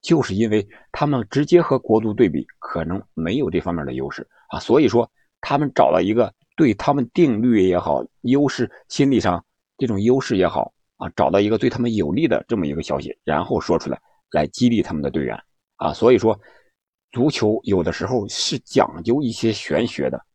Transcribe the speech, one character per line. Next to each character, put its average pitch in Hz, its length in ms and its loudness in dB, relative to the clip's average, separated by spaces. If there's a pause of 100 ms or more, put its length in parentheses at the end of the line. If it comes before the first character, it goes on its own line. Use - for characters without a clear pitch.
就 160 220 2
是 98 120 -4
因 110 140 0
为 107 180 0 (240)
他 - 160 -2
们 131 240 -2
直 147 140 0
接 175 160 6
和 139 180 0
国 110 220 2
足 110 140 -4
对 113 120 4
比， 73 200 -4 (120)
可 - 280 -8
能 90 140 -6 (120)
没 82 240 -4
有 131 140 -2
这 87 100 0
方 87 140 -4
面 80 100 -6
的 65 80 -8
优 67 180 -6
势 - 160 -12 (220)
啊， - 100 -8
所 127 220 2
以 135 80 4
说 117 220 0 (320)
他 143 160 -2
们 147 160 -2
找 67 160 4
了 87 120 2
一 101 120 0
个 113 200 0 (220)
对 139 160 4
他 139 220 -2
们 135 160 -2
定 127 320 2
律 110 260 4
也 90 100 2
好， 71 240 -2 (200)
优 135 260 2
势， 123 220 -2 (180)
心 139 220 0
理 117 100 4
上 90 240 -2 (320)
这 135 100 -2
种 104 140 -2
优 120 180 4
势 117 200 -2
也 87 100 4
好 76 240 -4 (240)
啊， - 180 -10
找 - 160 2
到 95 80 4
一 104 120 2
个 110 80 0
对 135 100 0
他 117 100 -4
们 120 160 -2
有 85 180 -2
利 151 140 0
的 101 220 0
这 120 80 -2
么 87 100 -2
一 71 80 -4
个 80 80 -6
消 69 160 -4
息， 73 160 -10 (100)
然 78 200 -2
后 95 160 -2
说 80 180 0
出 - 120 -6
来， - 100 -8 (300)
来 78 160 0
激 123 240 2
励 110 100 2
他 - 140 -4
们 76 80 -4
的 69 80 -4
队 78 120 -4
员 58 160 -6 (380)
啊。 - 160 -4
所 123 220 4
以 107 40 4
说 104 220 0 (720)
足 131 180 0
球 110 340 -2
有 92 180 0
的 82 100 -2
时 - 140 -6
候 113 200 -2
是 - 340 -6
讲 - 440 -2
究 123 160 0
一 127 100 -2
些 113 220 -2
玄 101 340 -2
学 - 220 -4
的 65 100 -6 (160)